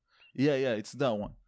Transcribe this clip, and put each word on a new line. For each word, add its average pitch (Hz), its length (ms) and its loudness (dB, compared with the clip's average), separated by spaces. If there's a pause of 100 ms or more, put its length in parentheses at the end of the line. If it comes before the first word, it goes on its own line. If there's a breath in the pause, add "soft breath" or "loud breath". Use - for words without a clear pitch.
(360 soft breath)
يا، 139 200 2
يا، 127 260 0
it's - 80 -10
that 120 380 0
one. - 40 -12 (160)